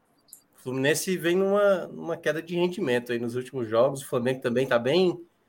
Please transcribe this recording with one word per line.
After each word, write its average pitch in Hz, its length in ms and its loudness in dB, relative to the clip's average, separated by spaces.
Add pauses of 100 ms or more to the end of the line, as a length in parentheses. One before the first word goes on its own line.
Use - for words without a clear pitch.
(560)
O - 80 -20
Fluminense 139 540 0
vem 165 180 0
numa, 196 520 2
numa 160 300 -8
queda 156 240 -2
de 170 140 -8
rendimento 170 560 0
aí 120 80 -2
nos 117 160 -6
últimos 127 320 -6
jogos. 131 340 2
O - 60 -16
Flamengo 131 340 -2
também 127 240 0
tá 131 140 2
bem, 165 420 2 (280)